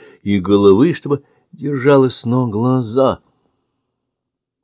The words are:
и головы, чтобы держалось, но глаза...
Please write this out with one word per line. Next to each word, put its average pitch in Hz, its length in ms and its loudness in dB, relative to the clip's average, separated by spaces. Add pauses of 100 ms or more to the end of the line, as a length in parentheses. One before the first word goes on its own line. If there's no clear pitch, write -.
(220)
и 101 180 -2
головы, 101 520 4
чтобы 143 300 -6 (300)
держалось, 139 760 0
но 123 220 -2
глаза... 120 720 -2 (1400)